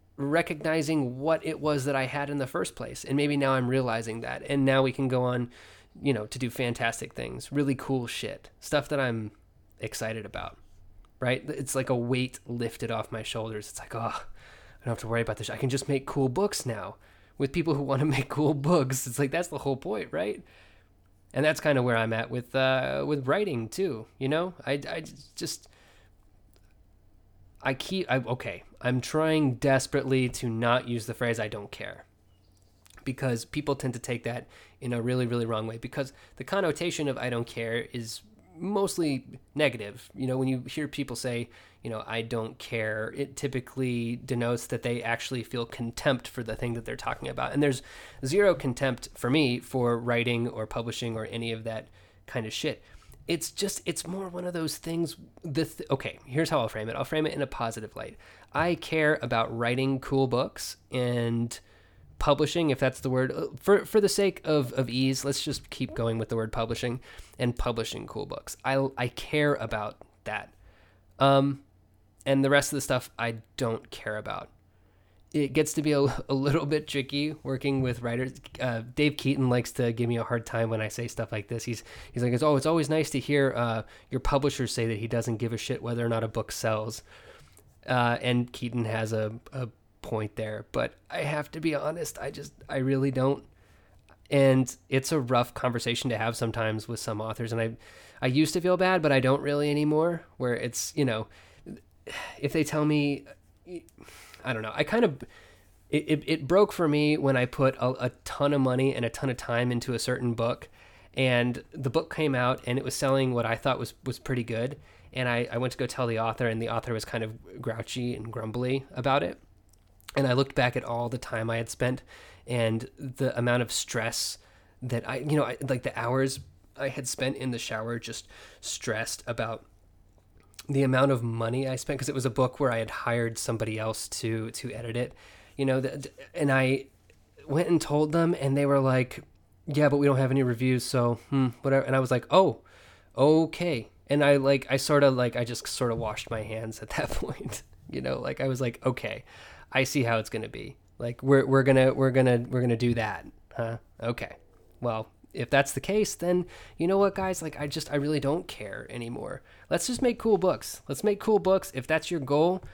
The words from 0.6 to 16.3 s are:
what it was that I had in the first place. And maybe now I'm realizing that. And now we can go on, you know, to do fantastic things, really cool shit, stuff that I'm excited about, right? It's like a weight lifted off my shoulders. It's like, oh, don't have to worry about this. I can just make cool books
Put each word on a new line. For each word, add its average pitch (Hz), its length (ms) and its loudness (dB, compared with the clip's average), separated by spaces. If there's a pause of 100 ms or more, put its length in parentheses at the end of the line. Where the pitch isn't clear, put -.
what 156 260 2
it - 140 -4
was 143 260 0
that 143 100 2
I 131 120 0
had 143 240 -4
in 143 80 -2
the 131 80 -2
first - 280 -4
place. 120 280 -10
And 135 120 -2
maybe 147 220 2
now 139 160 4
I'm 127 140 2
realizing 117 540 0
that. 123 280 -6
And 139 160 4
now 135 160 6
we 131 100 4
can 135 160 0
go 127 160 2
on, 123 280 0 (500)
you 139 120 2
know, 107 120 -4
to - 140 -10
do 123 100 -2
fantastic 117 640 -2
things, 123 380 -8
really 139 240 2
cool 127 320 -4
shit, - 420 -8 (100)
stuff 147 300 -2
that 147 100 0
I'm 113 320 -2 (480)
excited 110 460 -8
about, - 320 -10 (640)
right? 127 280 0
It's 139 280 -6
like 131 160 0
a 127 40 2
weight 123 520 0
lifted 117 420 -4
off 110 220 -4
my 113 100 -6
shoulders. 110 480 -6
It's - 100 -12
like, - 140 -14
oh, 113 320 -4 (600)
don't 120 60 -2
have 113 80 -4
to - 80 -10
worry 117 140 2
about 110 160 -2
this. 110 120 -8
I 107 80 -6
can 135 120 0
just 135 200 -2
make 135 160 0
cool 135 240 2
books 196 360 -2